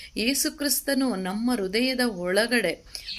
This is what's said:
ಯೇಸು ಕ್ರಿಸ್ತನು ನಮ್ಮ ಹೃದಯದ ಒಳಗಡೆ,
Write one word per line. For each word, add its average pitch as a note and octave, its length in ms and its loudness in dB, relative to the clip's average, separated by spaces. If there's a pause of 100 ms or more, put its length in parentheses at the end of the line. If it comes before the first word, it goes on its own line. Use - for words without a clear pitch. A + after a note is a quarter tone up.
(180)
ಯೇಸು C4+ 400 0
ಕ್ರಿಸ್ತನು C4+ 580 0
ನಮ್ಮ G#3+ 400 0
ಹೃದಯದ A3+ 440 0
ಒಳಗಡೆ, G#3 720 2 (480)